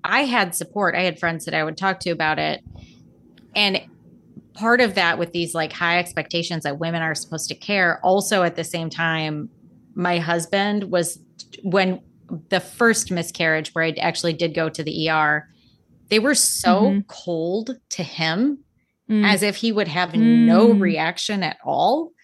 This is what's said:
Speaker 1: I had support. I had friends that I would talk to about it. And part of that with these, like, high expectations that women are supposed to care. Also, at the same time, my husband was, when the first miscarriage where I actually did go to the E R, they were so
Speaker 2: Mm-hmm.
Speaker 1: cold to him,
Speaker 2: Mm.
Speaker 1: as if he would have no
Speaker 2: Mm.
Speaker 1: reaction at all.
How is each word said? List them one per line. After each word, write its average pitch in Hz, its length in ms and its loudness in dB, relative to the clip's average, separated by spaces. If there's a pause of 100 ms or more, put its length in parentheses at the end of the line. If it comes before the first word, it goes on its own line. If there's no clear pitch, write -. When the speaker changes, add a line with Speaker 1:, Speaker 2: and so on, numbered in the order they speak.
Speaker 1:
I 240 200 2
had 214 300 0
support. 190 400 -2
I 180 80 0
had 170 160 -2
friends 165 280 -4
that 156 80 -4
I 156 100 0
would 160 140 -6
talk 190 220 -2
to 180 100 -4
about 156 280 0
it. 151 240 -4 (920)
And 202 260 0 (720)
part 233 280 2
of 220 160 2
that 170 220 2
with 170 140 -4
these, 170 220 -4
like, 160 180 -4
high 175 260 0
expectations 170 680 -4
that 147 140 -4
women 165 220 -4
are 160 140 -2
supposed - 340 -8
to 147 60 -10
care. 185 480 0
Also, 196 400 2
at 170 140 0
the 165 80 -4
same 165 260 -6
time, 156 580 -4 (460)
my 175 240 -2
husband 196 720 -2
was, 175 280 -2 (440)
when 185 380 2 (500)
the 185 100 2
first - 500 0
miscarriage 165 640 -2
where 165 100 0
I 160 60 0 (100)
actually 170 340 -2
did 165 200 -2
go 160 140 -2
to 156 140 -8
the 156 220 -6
E 160 40 0
R, 156 400 0 (600)
they 214 100 4
were 269 160 2
so - 480 2
Speaker 2:
Mm-hmm. 202 240 4
Speaker 1:
cold 180 720 -4 (140)
to - 120 -6
him, 180 560 -2 (500)
Speaker 2:
Mm. 214 160 2
Speaker 1:
as 202 180 2
if 202 140 0
he 226 160 -2
would 202 160 0
have 175 260 -2
no 226 600 6
Speaker 2:
Mm. 202 60 4
Speaker 1:
reaction 175 640 -2
at 160 220 -2
all. 202 460 0 (140)